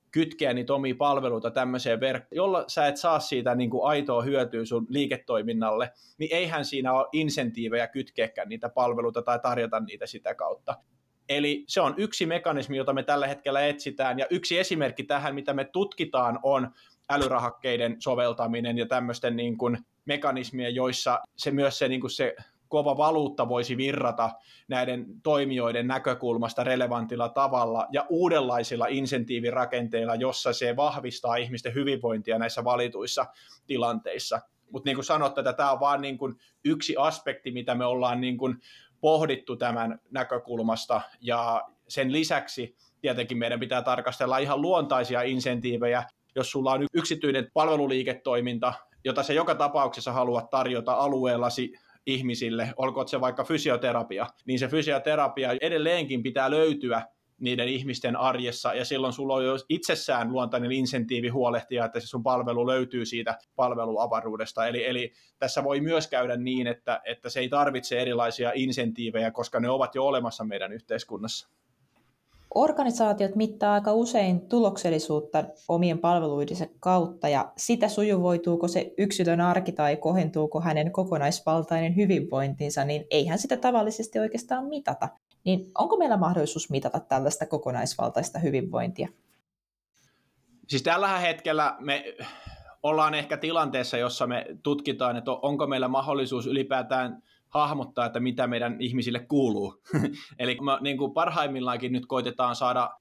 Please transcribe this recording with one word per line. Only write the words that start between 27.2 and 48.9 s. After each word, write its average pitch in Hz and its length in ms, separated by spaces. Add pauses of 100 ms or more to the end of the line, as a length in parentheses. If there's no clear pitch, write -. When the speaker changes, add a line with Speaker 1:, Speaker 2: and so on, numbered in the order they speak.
Speaker 1:
tavalla 120 640
ja 139 180
uudenlaisilla 131 800
insentiivirakenteilla, 120 1300
jossa 127 380
se 120 220
vahvistaa 131 600
ihmisten 120 380
hyvinvointia 113 640
näissä 117 240
valituissa 123 640 (420)
tilanteissa. 117 760 (300)
Mut - 140
niin 143 100
kuin 139 100
sanot, 147 320
että 131 160
tää 143 180
on 131 80
vaan 139 220
niin 139 160
kuin 123 180 (300)
yksi 151 320
aspekti, 139 540
mitä 123 240
me 123 100
ollaan 123 360
niin 127 160
kuin 127 220 (420)
pohdittu 151 540
tämän 117 440 (120)
näkökulmasta, 120 920 (200)
ja 117 420 (240)
sen 131 240
lisäksi 143 640 (260)
tietenkin 123 360
meidän 117 220
pitää 110 220
tarkastella 127 560
ihan 143 240
luontaisia 131 600
insentiivejä. 123 840 (320)
Jos 127 160
sulla 135 200
on 135 120
y-, 143 100
yksityinen 156 600
palveluliiketoiminta, 131 1200 (300)